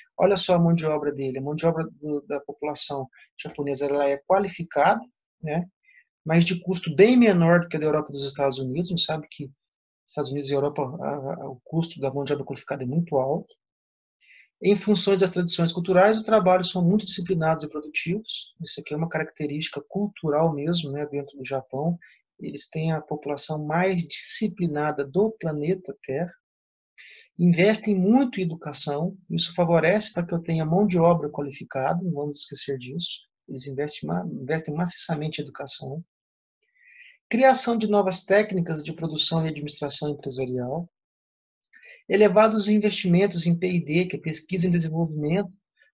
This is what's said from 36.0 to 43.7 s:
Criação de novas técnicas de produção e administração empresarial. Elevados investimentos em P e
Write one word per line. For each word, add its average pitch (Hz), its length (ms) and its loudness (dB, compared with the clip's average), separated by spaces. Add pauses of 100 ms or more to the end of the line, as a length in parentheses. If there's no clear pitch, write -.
Criação 247 480 4
de 226 100 0
novas 196 380 2
técnicas 185 580 2
de 156 120 -8
produção 160 500 -2
e 160 60 -2
administração 147 600 -4
empresarial. 131 800 -6 (1160)
Elevados 208 600 4
investimentos 196 800 2
em 170 120 2
P 185 80 -2
e 175 160 0